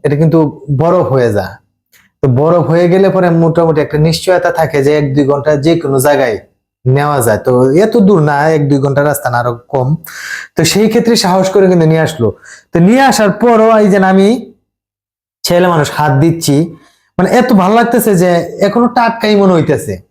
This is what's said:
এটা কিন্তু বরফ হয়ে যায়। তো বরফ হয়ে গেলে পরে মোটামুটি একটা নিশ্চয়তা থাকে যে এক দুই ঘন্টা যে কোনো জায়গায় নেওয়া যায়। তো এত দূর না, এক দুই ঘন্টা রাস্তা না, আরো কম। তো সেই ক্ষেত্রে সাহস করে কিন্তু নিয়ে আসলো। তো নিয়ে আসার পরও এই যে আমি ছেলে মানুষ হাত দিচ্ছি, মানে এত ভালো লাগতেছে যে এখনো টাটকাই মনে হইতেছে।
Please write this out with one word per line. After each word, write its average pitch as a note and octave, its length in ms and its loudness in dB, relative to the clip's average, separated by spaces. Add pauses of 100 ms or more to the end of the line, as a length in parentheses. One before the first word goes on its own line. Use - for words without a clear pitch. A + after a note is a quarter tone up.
এটা C#3+ 140 -2
কিন্তু D#3+ 220 2 (380)
বরফ E3+ 300 0
হয়ে B2 260 0
যায়। F#2+ 220 -4 (680)
তো C#3+ 60 0
বরফ D3+ 380 2
হয়ে E3+ 220 0
গেলে F#3+ 220 2
পরে F#3 200 0
মোটামুটি E3 500 0
একটা D3 180 -4
নিশ্চয়তা E3+ 520 0
থাকে D#3+ 320 -2
যে D3 160 2
এক C3+ 160 -2
দুই C#3+ 100 0
ঘন্টা C#3+ 320 0
যে D3 200 0
কোনো C3+ 220 -2
জায়গায় C3 380 0 (500)
নেওয়া C#3+ 340 0
যায়। A2 180 0
তো B2+ 140 -2 (180)
এত G#3 260 0
দূর G3 240 4
না, D3 160 0 (120)
এক D#3 200 0
দুই C#3+ 100 0
ঘন্টা C#3 260 -2
রাস্তা C#3+ 260 -4
না, A#2+ 80 -2
আরো A#2+ 140 -4 (160)
কম। C3 200 -2 (680)
তো D#3+ 80 0
সেই G3+ 240 0
ক্ষেত্রে A3+ 280 0
সাহস F#3+ 340 0
করে G3 180 2
কিন্তু F3 180 2
নিয়ে D#3+ 140 2
আসলো। A#2 280 -2 (440)
তো - 60 -4
নিয়ে A3 240 4
আসার A3 280 2
পরও A3+ 480 2
এই G#3 100 2
যে G3 100 2
আমি F#3+ 300 2 (1160)
ছেলে F3 240 0
মানুষ D#3 220 0
হাত D3+ 220 -2
দিচ্ছি, D3+ 440 0 (640)
মানে F3+ 120 0
এত B3 220 2
ভালো F#3+ 220 2
লাগতেছে A#3 400 0
যে F3+ 160 0 (300)
এখনো A#3 280 0
টাটকাই A3+ 480 -2
মনে G3 160 2
হইতেছে। C#3 420 -2 (160)